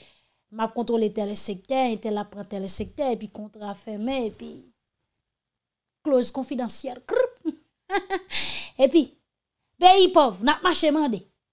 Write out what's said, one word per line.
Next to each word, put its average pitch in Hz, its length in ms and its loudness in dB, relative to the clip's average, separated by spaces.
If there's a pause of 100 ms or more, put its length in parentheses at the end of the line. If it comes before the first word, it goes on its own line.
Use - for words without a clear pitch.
(500)
m'a 220 180 -4
contrôlé 226 440 -2
tel 208 240 -6
secteur, 247 540 -2
et 220 80 -4
tel 220 180 -6
apprend 202 280 -10
tel 196 240 -8
secteur, - 420 -6
et 226 60 -2
puis 214 120 -10
contrat 208 460 -14
fermé, 220 520 -6
et 208 40 -6
puis - 340 -18 (1400)
clause 262 300 0
confidentielle. 247 720 -8
<laughs> - 60 -12 (1700)
Et 262 80 6
puis, 294 280 4 (640)
pays 370 340 8
pauvre, 233 320 4
n'a 285 180 2
marché 330 280 2
mandé. 285 360 0 (260)